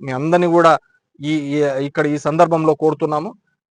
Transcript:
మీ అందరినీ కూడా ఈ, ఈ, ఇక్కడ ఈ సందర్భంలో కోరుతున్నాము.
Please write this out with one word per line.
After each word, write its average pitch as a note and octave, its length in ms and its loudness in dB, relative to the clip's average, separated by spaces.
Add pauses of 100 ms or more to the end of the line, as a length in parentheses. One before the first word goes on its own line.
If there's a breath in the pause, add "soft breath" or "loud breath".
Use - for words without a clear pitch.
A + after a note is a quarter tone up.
మీ C3+ 100 -8
అందరినీ E3 360 0
కూడా E3 320 4 (420)
ఈ, D3+ 120 -6
ఈ, D3 300 -2 (220)
ఇక్కడ D3+ 220 -4
ఈ D3 100 -2
సందర్భంలో D#3+ 560 2
కోరుతున్నాము. D#3 600 -4 (360)